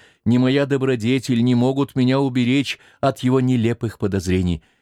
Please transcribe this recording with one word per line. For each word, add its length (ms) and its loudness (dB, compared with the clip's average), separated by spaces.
ни 120 2
моя 280 2
добродетель 760 0
не 140 2
могут 400 0
меня 240 2
уберечь 600 -2
от 200 -2
его 200 0
нелепых 580 -2
подозрений. 640 -2